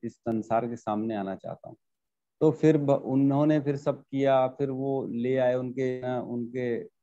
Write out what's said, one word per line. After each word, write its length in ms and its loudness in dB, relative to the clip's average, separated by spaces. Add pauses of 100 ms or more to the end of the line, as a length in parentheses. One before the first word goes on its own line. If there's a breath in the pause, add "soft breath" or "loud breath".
इस 100 -6
संसार 560 -2
के 60 -8
सामने 400 -4
आना 200 -4
चाहता 340 -14
हूँ। 80 -20 (640)
तो 100 6
फिर 260 4
ब-, 120 0
उन्होंने 680 4
फिर 160 -2
सब 260 -4
किया, 460 2
फिर 220 -4
वो 380 -4
ले 300 -2
आए 180 2
उनके 460 -2
ना, 200 -4
उनके 640 -4 (200)